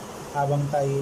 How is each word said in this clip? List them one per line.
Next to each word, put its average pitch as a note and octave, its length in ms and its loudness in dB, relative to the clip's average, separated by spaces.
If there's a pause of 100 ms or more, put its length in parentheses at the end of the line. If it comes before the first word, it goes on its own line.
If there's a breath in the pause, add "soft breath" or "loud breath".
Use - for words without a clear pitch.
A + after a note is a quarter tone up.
(360)
Habang C#3+ 340 2
tayo C#3 320 2